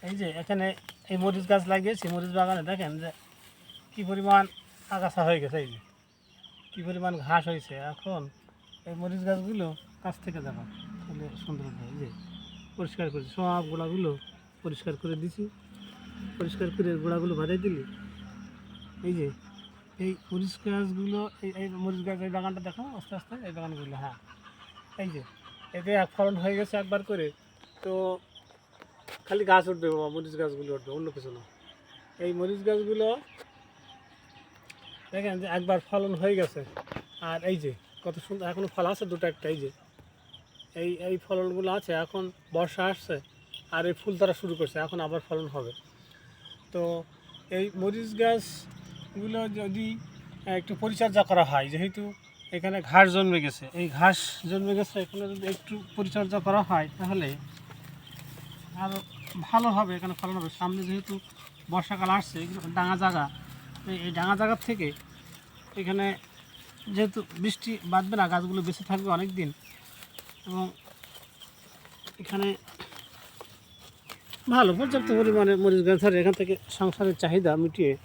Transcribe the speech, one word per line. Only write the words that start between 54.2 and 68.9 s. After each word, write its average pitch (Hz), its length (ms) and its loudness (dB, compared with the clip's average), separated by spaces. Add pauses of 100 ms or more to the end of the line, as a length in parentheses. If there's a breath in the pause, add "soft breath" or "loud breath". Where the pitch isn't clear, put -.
জন্মে 196 280 2
গেছে, - 240 -2
এখানে 196 280 -6
যদি 196 220 -8
একটু - 200 -10 (240)
পরিচর্যা 202 500 0
করা 202 220 6
হয় 160 180 4 (120)
তাহলে 185 280 0 (1600)
আরও 196 140 -4 (500)
ভালো 233 300 6
হবে, 202 200 4
এখানে 185 240 -4
ফলন 185 180 -2
হবে। 165 100 -4 (100)
সামনে 185 300 0
যেহেতু 196 240 -4 (600)
বর্ষাকাল 185 440 0
আসছে, 185 260 -2
এগুলো 180 160 -8 (180)
ডাঙা 180 260 2
জায়গা, 175 200 2 (680)
এই, 190 160 -4
এই 175 120 -4
ডাঙা 185 220 2
জায়গার 220 280 2
থেকে 196 200 -2 (920)
এখানে 196 240 0 (880)
যেহেতু 208 240 0 (240)
বৃষ্টি 214 280 -2 (220)
বাঁধবে 190 260 2
না, 190 140 8
গাছগুলো 180 340 0
বেঁচে 185 220 -6
থাকবে 190 280 0